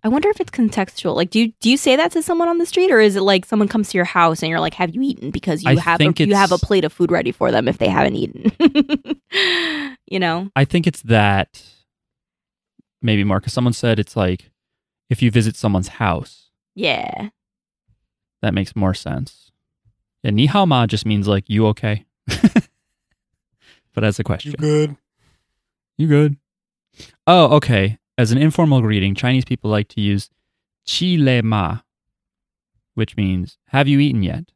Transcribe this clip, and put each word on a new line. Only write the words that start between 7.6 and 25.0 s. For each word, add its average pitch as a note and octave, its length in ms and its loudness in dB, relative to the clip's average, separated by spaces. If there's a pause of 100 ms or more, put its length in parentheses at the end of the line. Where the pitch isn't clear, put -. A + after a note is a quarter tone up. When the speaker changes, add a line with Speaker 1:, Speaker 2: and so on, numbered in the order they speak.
Speaker 1:
if - 120 -2
they - 100 2
haven't D3 260 0
eaten. - 360 -4 (800)
<laughs> E4 680 -4 (120)
You F#3+ 120 -4
know? F3 340 -4
Speaker 2:
I C3+ 80 2
think E3+ 240 0
it's - 140 -4
that, G#2 600 2 (1400)
maybe, G#2+ 240 0
Mark, G2 180 -2
'cause - 80 -10
someone B2 220 0
said A2+ 260 0
it's - 160 -6
like, F#2 360 -4 (580)
if A#2 120 -2
you B2 80 4
visit A2 280 0
someone's F#2+ 320 -2 (100)
house. - 500 -6 (260)
Speaker 1:
Yeah. - 520 -6 (1120)
Speaker 2:
That G2 120 -2
makes F#2+ 200 -4
more F#2+ 200 0
sense. - 580 -10 (720)
Yeah, A#2+ 80 -2
"Ni A2+ 140 2
hao G3 200 2
ma" C#3+ 220 2
just - 180 -4
means, G#2 220 0
like, G2 220 0
"You A2 180 2
okay?" G#2 380 -4 (200)
<laughs> - 0 - (1700)
But A2 120 -4
as G#2 120 -2
a A2 60 -6
question. - 280 -8
Speaker 3:
You C#3 60 -10
good? D3+ 380 0 (1000)